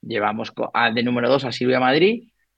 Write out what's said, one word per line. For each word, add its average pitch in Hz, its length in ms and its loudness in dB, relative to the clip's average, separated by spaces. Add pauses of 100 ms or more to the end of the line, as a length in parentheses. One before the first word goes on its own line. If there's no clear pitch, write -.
Llevamos 110 520 -4
co-, - 200 -6
a, 117 200 0
de 120 100 -2
número 120 260 0
dos 131 160 2
a 127 60 -4
Silvia 127 300 0
Madrid, 160 480 2 (300)